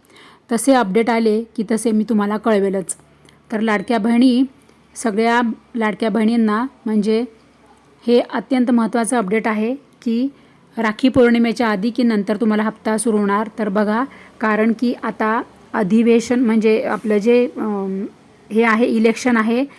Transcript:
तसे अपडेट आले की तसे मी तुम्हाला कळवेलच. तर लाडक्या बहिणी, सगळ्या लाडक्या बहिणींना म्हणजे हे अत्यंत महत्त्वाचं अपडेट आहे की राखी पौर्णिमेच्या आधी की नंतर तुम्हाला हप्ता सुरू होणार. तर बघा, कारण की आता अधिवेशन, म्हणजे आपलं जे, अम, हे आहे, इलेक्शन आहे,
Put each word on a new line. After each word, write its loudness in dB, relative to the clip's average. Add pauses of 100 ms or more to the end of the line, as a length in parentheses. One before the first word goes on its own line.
(520)
तसे 2
अपडेट 2
आले 0 (140)
की -4
तसे -2
मी 0
तुम्हाला -2
कळवेलच. -2 (560)
तर -4
लाडक्या 0
बहिणी, 4 (540)
सगळ्या 0 (340)
लाडक्या -2
बहिणींना 0 (200)
म्हणजे 0 (800)
हे 4
अत्यंत -2
महत्त्वाचं 0
अपडेट -2
आहे -2
की -6 (480)
राखी 0
पौर्णिमेच्या 2
आधी -2
की -2
नंतर 0
तुम्हाला 0
हप्ता -4
सुरू 0
होणार. 0 (100)
तर -4
बघा, -2 (360)
कारण 0
की 0 (100)
आता -2 (320)
अधिवेशन, 2
म्हणजे 2
आपलं -2
जे, 2 (120)
अम, -6 (460)
हे 0
आहे, 2
इलेक्शन 0
आहे, 0 (140)